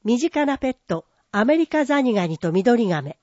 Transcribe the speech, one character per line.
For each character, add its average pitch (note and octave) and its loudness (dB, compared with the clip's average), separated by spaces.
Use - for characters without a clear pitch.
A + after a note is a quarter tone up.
身 A#3 0
近 D4+ 0
な C#4 -2
ペ C4 -4
ッ - -8
ト、 E3 -6
ア G#3 0
メ D4 2
リ E4 2
カ D4+ -2
ザ C#4+ 0
リ B3+ 0
ガ F#3 0
ニ D#3+ -4
と E3+ -2
ミ F#3 0
ド A#3+ 4
リ A3+ 0
ガ D#3 -2
メ。 C#3 -12